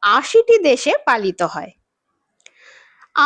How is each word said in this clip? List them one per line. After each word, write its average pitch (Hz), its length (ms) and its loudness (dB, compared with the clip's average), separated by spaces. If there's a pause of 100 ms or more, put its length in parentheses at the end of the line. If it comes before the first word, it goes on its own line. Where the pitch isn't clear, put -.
(180)
আশিটি 453 380 2 (140)
দেশে 254 220 -2 (120)
পালিত 208 380 -2
হয়। 156 300 -8 (1500)